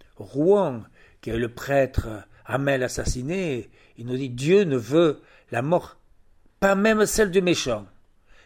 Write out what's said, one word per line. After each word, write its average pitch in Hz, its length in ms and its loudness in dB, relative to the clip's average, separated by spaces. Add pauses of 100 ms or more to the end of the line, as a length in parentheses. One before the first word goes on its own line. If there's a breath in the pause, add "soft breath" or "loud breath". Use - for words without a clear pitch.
(160)
Rouen, 143 680 0 (360 soft breath)
qui 117 100 -10
est 110 60 -4
le 117 160 -4
prêtre 131 560 -2 (360 soft breath)
Hamel 135 380 -2
assassiné, 127 880 -4 (260 soft breath)
il 117 100 -14
nous 127 100 -4
dit, 131 140 -6
Dieu 156 340 4
ne 143 120 0
veut 143 440 2 (300 soft breath)
la 117 120 -2
mort, 160 360 -2 (600)
pas 196 140 4
même 214 320 2
celle 214 240 0
du 185 120 2
méchant. 127 440 -2 (600 soft breath)